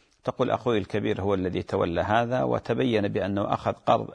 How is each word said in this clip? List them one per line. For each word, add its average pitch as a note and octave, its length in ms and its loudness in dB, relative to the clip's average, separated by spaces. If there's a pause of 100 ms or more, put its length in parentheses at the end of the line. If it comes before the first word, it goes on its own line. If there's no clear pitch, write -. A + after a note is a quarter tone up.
(240)
تقول: B2 280 0
"أخوي A2 260 2
الكبير G#2 440 -2
هو G2+ 120 0
الذي F#2 300 0
تولى F2+ 380 0
هذا، A#2 420 2
وتبين A#2 640 0
بأنه G2+ 460 -2
أخذ A2+ 180 -2
قرض A2+ 440 0